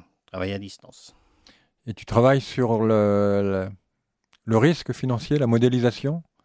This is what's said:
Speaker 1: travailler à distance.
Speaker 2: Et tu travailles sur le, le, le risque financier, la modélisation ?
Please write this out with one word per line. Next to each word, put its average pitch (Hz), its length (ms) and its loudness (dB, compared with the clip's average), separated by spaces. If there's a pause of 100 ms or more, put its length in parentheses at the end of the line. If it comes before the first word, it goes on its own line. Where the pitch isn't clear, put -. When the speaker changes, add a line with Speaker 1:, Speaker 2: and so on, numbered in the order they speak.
(260)
Speaker 1:
travailler 95 260 -8
à 98 60 -6
distance. - 580 -20 (680)
Speaker 2:
Et 110 80 -10
tu - 100 -20
travailles 127 380 2
sur 113 380 -2
le, 101 840 2
le, 95 40 -10 (760)
le 113 140 0
risque 147 340 2
financier, 127 460 -4
la 135 80 0
modélisation ? 123 760 0 (220)